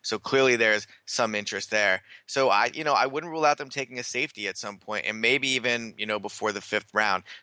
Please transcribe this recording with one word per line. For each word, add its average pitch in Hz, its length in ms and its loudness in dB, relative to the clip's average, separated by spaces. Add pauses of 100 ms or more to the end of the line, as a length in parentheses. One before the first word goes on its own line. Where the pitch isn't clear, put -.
So 110 160 -4
clearly 131 380 4
there's 110 300 4 (200)
some 110 280 0
interest 104 360 -6
there. 101 320 2 (240)
So 135 240 2
I, 107 240 4
you 156 100 -6
know, 151 80 2
I 120 140 4
wouldn't 156 260 -6
rule 156 140 2
out 147 100 4
them 139 140 -10
taking 127 280 -8
a 123 40 -6
safety 127 440 -6
at 95 120 -6
some 104 180 -8
point, 104 300 -6
and 110 160 -6
maybe 131 280 2
even, 120 460 -2
you 107 80 -8
know, 107 140 -2
before 104 340 -4
the 98 80 -6
fifth - 320 -4
round. 104 300 2 (200)